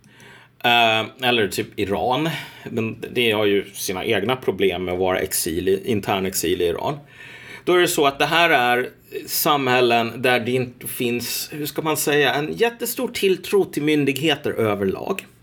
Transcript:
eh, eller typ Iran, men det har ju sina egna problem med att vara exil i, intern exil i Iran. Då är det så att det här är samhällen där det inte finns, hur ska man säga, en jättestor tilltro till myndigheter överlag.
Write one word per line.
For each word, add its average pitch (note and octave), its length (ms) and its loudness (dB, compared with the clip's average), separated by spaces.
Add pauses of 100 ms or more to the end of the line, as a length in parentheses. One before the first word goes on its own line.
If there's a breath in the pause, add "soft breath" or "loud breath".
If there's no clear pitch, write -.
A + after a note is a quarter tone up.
(640 loud breath)
eh, A#2 640 2
eller A2+ 200 2
typ G#2 180 -4 (100)
Iran, G#2+ 520 -2 (360 loud breath)
men A2+ 480 -6
det A#2+ 180 4
har G#2+ 140 2
ju G2+ 300 2
sina F#2 300 -6
egna A2 320 0
problem F#2+ 480 0
med F2+ 100 -2
att F2+ 60 -4
vara F#2 180 2
exil F2+ 500 -2
i, F#2+ 160 2
intern G2+ 420 -2
exil F2+ 360 -2
i - 20 2
Iran. C3+ 340 -2 (680 loud breath)
Då F3+ 100 2
är F3+ 60 4
det F3 80 4
så D#3+ 180 2
att C#3 120 0
det D3 80 2
här E3 240 4
är A#2+ 400 2 (360)
samhällen B2 960 2
där B2 180 2
det A#2 120 -4
inte B2 340 -4
finns, - 680 -6
hur D3+ 140 -8
ska D3+ 160 -6
man D#3 140 0
säga, D3 380 2
en D3+ 180 -2
jättestor A#3 560 -2
tilltro F#3+ 560 2
till - 180 -4
myndigheter C#3+ 680 0
överlag. G2+ 760 -2 (160)